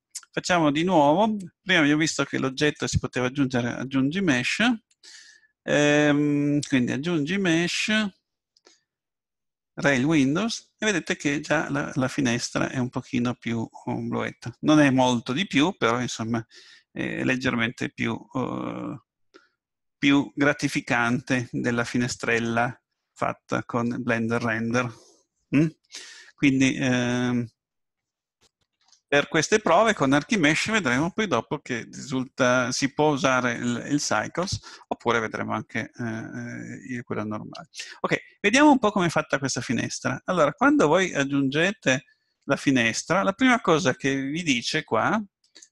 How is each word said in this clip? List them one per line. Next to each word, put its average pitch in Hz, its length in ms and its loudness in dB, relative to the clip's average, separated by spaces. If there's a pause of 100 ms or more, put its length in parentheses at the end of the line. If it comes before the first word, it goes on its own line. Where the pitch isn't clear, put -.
(320)
facciamo 170 380 2
di 147 140 0
nuovo. 185 520 4 (260)
Prima 180 180 2
abbiamo 151 200 4
visto 156 260 0
che 139 120 -6
l'oggetto 135 500 0
si - 120 -2
poteva 127 280 -2
aggiungere, 127 460 -2
aggiungi 135 480 -2
mesh. 135 400 0 (1000)
Ehm, 147 1080 2
quindi 127 240 0
aggiungi 151 460 -2
mesh, 175 540 0 (1800)
rail 135 280 2
windows, 156 720 0
e - 80 -6
vedete 185 300 -2
che 147 240 -2
già 151 300 -2
la, 147 260 -4
la 131 140 0
finestra 131 600 -2
è 135 100 -4
un 123 100 -2
pochino 123 460 -4
più, 117 320 -6 (180)
um, 120 240 -6
bluetta. 120 520 -6
Non 151 180 4
è 143 100 6
molto 127 420 2
di 104 160 -2
più, 151 300 2
però 117 240 0
insomma 117 440 -6 (460)
è 123 320 -8
leggermente 127 640 -2
più, 117 300 -6 (140)
eh, 123 680 -8 (960)
più 143 380 0
gratificante 131 1160 0
della 120 340 -2
finestrella 117 920 -2 (360)
fatta - 500 -4
con 120 380 -4
Blender 117 400 -2
Render. 117 500 -2 (640)
Mm? 156 120 4 (640)
Quindi, 135 420 2
ehm, 123 720 -2 (1600)
per 139 180 2
queste 165 320 2
prove 202 360 4
con 135 180 2
Archimesh 151 560 0
vedremo 160 420 0
poi 220 140 -4
dopo 147 320 -2
che 117 340 -8
risulta, 127 800 -2
si 131 220 -4
può 151 160 2
usare 127 440 0
il, 120 360 -4
il 143 100 0
Cycles, 110 600 -4 (280)
oppure 117 320 -2
vedremo 110 340 -6
anche, 110 380 -6
eh, - 120 -10
eh, 120 880 -10
il, 120 100 -10
quello 110 200 -8
normale. 107 460 -10 (320)
Ok, 262 140 0 (240)
vediamo 269 300 8
un 277 80 8
po' 208 140 2
com'è 175 180 2
fatta 147 300 0
questa 131 220 -2
finestra. 120 640 -4
Allora, 156 280 2
quando 277 340 4
voi 180 240 4
aggiungete 139 920 0 (400)
la 139 120 2
finestra, 131 680 0
la 190 100 0
prima 254 280 2
cosa 156 340 2
che 135 200 -2
vi 139 280 -6
dice 143 400 -2
qua, 120 360 0 (520)